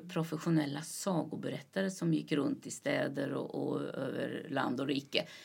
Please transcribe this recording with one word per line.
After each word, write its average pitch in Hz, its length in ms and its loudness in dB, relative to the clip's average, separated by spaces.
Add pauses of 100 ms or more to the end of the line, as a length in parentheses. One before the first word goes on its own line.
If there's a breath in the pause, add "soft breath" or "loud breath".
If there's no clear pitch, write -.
professionella 156 760 2
sagoberättare 175 1080 -2
som 170 220 2
gick 151 180 0
runt 139 360 2
i 120 40 -8
städer 139 600 0
och, - 220 -4
och 139 280 0
över 127 680 -4
land 127 300 2
och 139 80 0
rike. 139 400 0 (180 loud breath)